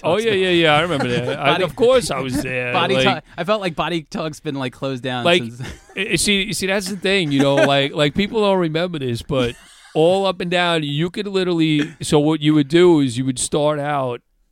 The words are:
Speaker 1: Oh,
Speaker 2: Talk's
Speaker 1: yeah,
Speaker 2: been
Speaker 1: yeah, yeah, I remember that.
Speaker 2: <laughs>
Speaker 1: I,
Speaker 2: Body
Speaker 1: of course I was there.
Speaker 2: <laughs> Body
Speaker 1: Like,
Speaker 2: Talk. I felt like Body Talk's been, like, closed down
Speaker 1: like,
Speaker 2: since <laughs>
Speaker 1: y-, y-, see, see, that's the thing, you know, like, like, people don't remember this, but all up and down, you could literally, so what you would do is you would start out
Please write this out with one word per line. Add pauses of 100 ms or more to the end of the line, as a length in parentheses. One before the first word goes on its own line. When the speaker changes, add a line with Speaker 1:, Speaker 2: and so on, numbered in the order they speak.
Speaker 1:
Oh,
Speaker 2:
Talk's
Speaker 1:
yeah,
Speaker 2:
been
Speaker 1:
yeah,
yeah,
I
remember
that.
Speaker 2:
<laughs>
Speaker 1:
I,
Speaker 2:
Body
Speaker 1:
of
course
I
was
there.
Speaker 2:
<laughs>
Body
Speaker 1:
Like,
Speaker 2:
Talk. (120)
I
felt
like
Body
Talk's
been,
like,
closed
down
Speaker 1:
like,
Speaker 2:
since
<laughs>
Speaker 1:
y-,
y-,
see,
see,
that's
the
thing,
you
know,
like,
like,
people
don't
remember
this,
but (400)
all
up
and
down,
you
could
literally,
so
what
you
would
do
is
you
would
start
out (320)